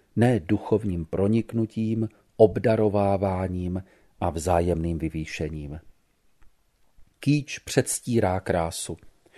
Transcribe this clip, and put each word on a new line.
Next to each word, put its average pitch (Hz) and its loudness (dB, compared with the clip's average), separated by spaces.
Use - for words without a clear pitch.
ne 117 4
duchovním 98 -2
proniknutím, 110 -2
obdarováváním 95 2
a 87 -2
vzájemným 82 0
vyvýšením. 78 -8
Kýč 143 -2
předstírá 107 0
krásu, 85 -4